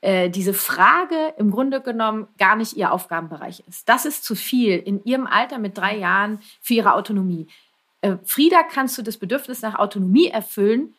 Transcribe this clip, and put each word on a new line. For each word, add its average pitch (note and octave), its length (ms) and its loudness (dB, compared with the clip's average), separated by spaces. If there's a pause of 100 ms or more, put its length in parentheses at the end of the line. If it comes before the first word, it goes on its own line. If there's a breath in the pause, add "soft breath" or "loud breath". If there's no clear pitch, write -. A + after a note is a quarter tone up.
äh, F#3 280 2
diese F#3 260 -2
Frage D#4 840 2
im G#3 140 2
Grunde C4+ 300 -2
genommen A3 460 -4 (120)
gar G3+ 160 6
nicht A3 200 -4
ihr F#3 160 0
Aufgabenbereich E3+ 760 -6
ist. - 200 -16
Das B3 180 2
ist D4 180 -6
zu - 120 -4
viel G#3+ 440 2
in G3+ 260 -4
ihrem B3+ 220 -2
Alter B3+ 320 -2
mit G3+ 180 -6
drei G3+ 200 -2
Jahren G3+ 420 0 (220 loud breath)
für - 120 0
ihre G#3 220 6
Autonomie. F#3 520 -2 (560 soft breath)
Äh, F#3+ 220 0
Frieda, E4 380 4
kannst C4+ 340 -4
du A#3+ 60 -10
das G#3+ 140 -8
Bedürfnis B3 440 -6
nach G#3+ 160 -6
Autonomie G#3 520 2
erfüllen, A3 680 -2